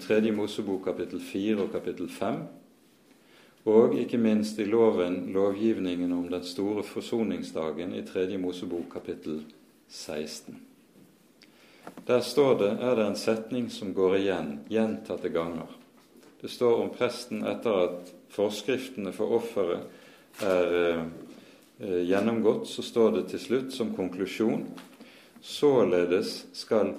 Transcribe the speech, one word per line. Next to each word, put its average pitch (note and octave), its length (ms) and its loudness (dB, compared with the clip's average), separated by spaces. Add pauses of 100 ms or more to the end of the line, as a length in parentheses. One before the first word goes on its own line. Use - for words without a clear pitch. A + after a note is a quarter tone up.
tredje A2 320 4
Mosebok G2+ 540 -2
kapittel F2+ 340 -4
fire G2+ 460 0
og - 80 -6
kapittel F2 340 -6
fem, A#2+ 320 -4 (1300)
og A2 320 8
ikke B2 160 -2
minst G#2+ 460 2
i - 20 0
loven, G2 720 2
lovgivningen F#2+ 800 2
om F2 160 -4
den F2+ 160 -4
store G2+ 380 -2
forsoningsdagen F2+ 1040 -4
i G#2+ 160 -8
tredje F#2+ 320 -2
Mosebok F2 540 -6
kapittel D#2+ 480 -8 (500)
seksten. - 640 -10 (1500)
Der B2 160 4
står C3+ 380 4
det, G2+ 80 4 (100)
er B2 160 2
det A2 80 2
en G#2 160 0
setning A#2 480 -2
som G2+ 240 -6
går F#2+ 300 4
igjen, E2 320 0 (180)
gjentatte G#2+ 560 0
ganger. E2 400 -2 (720)
Det A2+ 80 -10
står A#2 380 2
om - 100 -8
presten A2 480 -4
etter G#2 400 0
at - 300 -6 (180)
forskriftene G#2 800 -2
for A2 240 0
offeret - 1040 -6
er, F2+ 400 2
eh, E2 240 2 (800)
eh, F2+ 240 0
gjennomgått, G#2+ 600 2
så - 140 -8
står A2 300 4
det F2+ 160 -2
til - 160 -8
slutt C3 320 -2
som G#2+ 200 -4
konklusjon: G2 680 -2 (760)
"Således F#2 1120 4
skal - 460 0